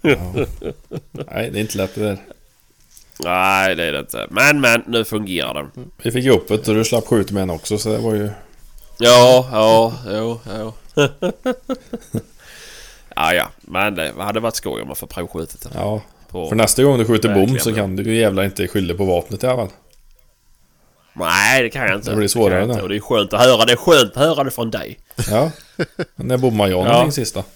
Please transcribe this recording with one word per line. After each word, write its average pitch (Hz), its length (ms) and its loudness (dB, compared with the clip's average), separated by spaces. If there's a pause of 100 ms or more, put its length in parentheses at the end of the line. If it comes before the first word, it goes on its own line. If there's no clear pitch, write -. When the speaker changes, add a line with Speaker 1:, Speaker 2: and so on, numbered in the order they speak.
Speaker 1:
Ja. - 320 0 (760)
Nej, - 400 -10
det 101 80 -6
är - 20 -4
inte 107 160 -6
lätt 95 180 -4
det 104 100 -8
där. 98 140 -4 (1040)
Speaker 2:
Nej, 95 520 2
det 82 80 -4
är 78 80 -4
det 71 60 -4
inte. 58 320 -10
Men, 143 300 2
men, 117 260 2
nu 117 180 -2
fungerar 90 500 -6
den. - 360 -12 (120)
Speaker 1:
Vi 117 80 -2
fick 120 140 -4
ju 131 60 4
upp 101 180 4
det 107 60 0 (140)
och 107 60 2
du 110 100 2
slapp 113 220 -2
skjuta 101 280 0
med 98 80 -2
en 92 80 -4
också, 87 280 -6
så 107 140 -6
det 113 60 -2
var 113 160 -2
ju 104 160 -4 (680)
Speaker 2:
Ja, 123 540 8
ja, 113 400 4 (140)
jo, 113 340 -6 (180)
jo. 110 140 -10 (220)
<laughs> 143 140 2 (2000)
Ja, 82 180 0
ja. 87 140 -2 (120)
Men 98 340 -4
det 80 240 -6
hade 104 220 -4
varit 113 160 -6
skoj 60 260 -8
om 65 60 -12
man 65 80 -10
får - 100 -12
provskjutit - 560 -10
det. - 120 -18
Speaker 1:
Ja. 104 260 -4 (280)
Speaker 2:
På 85 200 -8
Speaker 1:
För 104 80 0
nästa 113 260 4
gång 139 160 6
du 113 60 2
skjuter 110 240 2
bom 104 100 2
Speaker 2:
verkligen, 117 220 2
Speaker 1:
så 117 100 -2
Speaker 2:
ja. 107 40 -2
Speaker 1:
kan 98 220 -4
du 101 60 -4
ju 110 180 -2
jävla 98 240 2
inte 98 240 -4
skylla 87 260 -2
på 98 100 -2
vapnet 92 400 -2
i - 20 0
alla 127 100 0
fall. 107 140 -6 (1400)
Speaker 2:
Nej, 101 500 2
det 113 80 -2
kan 131 120 -8
jag 98 160 0
inte. 104 120 -8
Speaker 1:
Det 107 60 -2
blir 101 120 0
svårare 101 260 2
Speaker 2:
Det 92 60 2
kan - 0 -
jag 110 100 -2
inte. 117 100 -2
Speaker 1:
då. - 20 -6
Speaker 2:
Och 92 60 -8
det 101 80 -4
är 104 40 -6
skönt 104 320 -2
att 104 80 0
höra, 120 240 6
det 120 80 4
är 117 40 4
skönt 151 400 4
att 127 60 0
höra 147 220 2
det 127 60 -2
från 117 200 -6
dig. 92 280 -10 (320)
Speaker 1:
Ja. 131 200 2 (680)
När 127 220 -2
bommar 110 300 2
jag 92 180 0
Speaker 2:
Ja. 117 60 4
Speaker 1:
någonting 123 200 4
sista? 123 320 -6 (120)